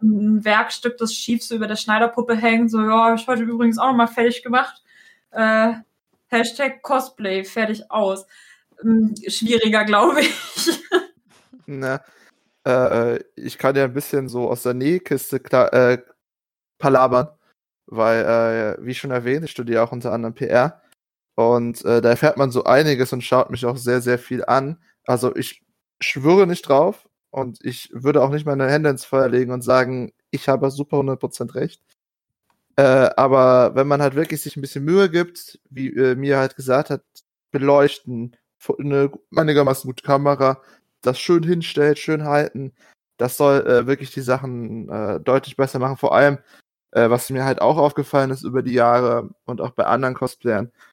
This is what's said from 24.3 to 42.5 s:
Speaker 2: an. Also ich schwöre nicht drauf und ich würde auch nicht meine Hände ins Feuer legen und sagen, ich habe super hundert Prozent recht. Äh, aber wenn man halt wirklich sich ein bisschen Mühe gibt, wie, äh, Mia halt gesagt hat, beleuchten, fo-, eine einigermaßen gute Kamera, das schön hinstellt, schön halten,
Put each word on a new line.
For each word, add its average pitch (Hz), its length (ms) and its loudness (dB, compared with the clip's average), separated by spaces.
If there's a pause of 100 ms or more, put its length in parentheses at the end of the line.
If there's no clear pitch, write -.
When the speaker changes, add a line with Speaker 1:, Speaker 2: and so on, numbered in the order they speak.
Speaker 2:
an. 135 320 0 (280)
Also 123 300 -2
ich - 280 -10 (380)
schwöre 175 460 2
nicht 175 200 -6
drauf 151 400 2 (240)
und 127 320 -8
ich - 300 -10
würde 139 300 2
auch 135 60 4
nicht 147 160 -4
meine 135 240 -2
Hände 151 200 2
ins 131 160 -4
Feuer 131 240 2
legen 123 220 0
und 123 100 -6
sagen, 127 500 0 (200)
ich - 180 -6
habe 135 220 2
super 143 260 -6
hundert 135 240 -2
Prozent - 340 -8
recht. 139 260 -8 (960)
Äh, 135 380 6
aber 127 600 4
wenn 135 120 2
man 143 140 0
halt 139 140 0
wirklich 156 260 -4
sich - 160 -12
ein 143 40 -12
bisschen 139 240 -8
Mühe 185 240 4
gibt, 175 500 -4 (100)
wie, 131 260 -8
äh, 127 200 2
Mia 139 240 0
halt 135 160 -2
gesagt 131 340 -2
hat, 135 140 -6 (480)
beleuchten, 139 840 0 (220)
fo-, - 200 -4
eine 139 340 0 (240)
einigermaßen 143 520 2
gute 127 160 -12
Kamera, 139 580 0 (400)
das 127 180 -2
schön 170 240 2
hinstellt, 160 560 0
schön 156 260 -4
halten, 143 480 -2 (440)